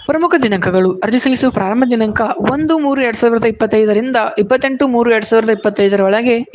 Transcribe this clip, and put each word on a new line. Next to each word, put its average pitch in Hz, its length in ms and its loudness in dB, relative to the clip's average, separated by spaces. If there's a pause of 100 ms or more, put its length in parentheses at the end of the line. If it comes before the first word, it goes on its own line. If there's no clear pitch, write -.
ಪ್ರಮುಖ 320 380 0
ದಿನಾಂಕಗಳು, 185 480 0
ಅರ್ಜಿ 214 280 -2
ಸಲ್ಲಿಸುವ 262 300 0
ಪ್ರಾರಂಭ 214 420 -2
ದಿನಾಂಕ 220 300 0 (300)
ಒಂದು 311 280 0
ಮೂರು 277 240 0
ಎರಡು 233 140 -2
ಸಾವಿರದ 233 280 0
ಇಪ್ಪತ್ತೈದರಿಂದ 220 680 0 (240)
ಇಪ್ಪತ್ತೆಂಟು 262 480 0
ಮೂರು 240 240 2
ಎರಡು 220 140 0
ಸಾವಿರದ 226 240 2
ಇಪ್ಪತ್ತೈದರೊಳಗೆ 208 880 0 (180)